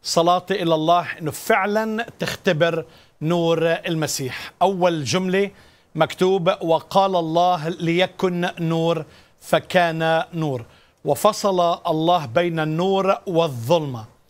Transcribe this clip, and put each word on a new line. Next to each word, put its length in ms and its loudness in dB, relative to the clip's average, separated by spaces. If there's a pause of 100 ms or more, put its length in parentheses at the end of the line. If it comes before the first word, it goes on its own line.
صلاتي 600 0
إلى 120 2
الله 320 2 (140)
إنه 100 -6
فعلًا 760 -2 (120)
تختبر 680 0 (380)
نور 440 2
المسيح. 840 -4 (100)
أول 420 2
جملة 460 0 (440)
مكتوب: 680 2
"وقال 560 2
الله 520 2
ليكن 800 -2 (100)
نور 460 -2 (360)
فكان 840 0 (120)
نور، 300 -4 (400)
وفصل 840 2
الله 400 2
بين 340 -2
النور 560 0 (100)
والظلمة". 760 -2 (260)